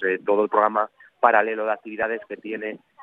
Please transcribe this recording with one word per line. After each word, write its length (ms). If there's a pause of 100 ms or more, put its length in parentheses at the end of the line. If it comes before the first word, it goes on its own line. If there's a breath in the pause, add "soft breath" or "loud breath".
eh, 180
todo 200
el 40
programa 400 (300 loud breath)
paralelo 460
de 80
actividades 540
que 100
tiene, 420 (240)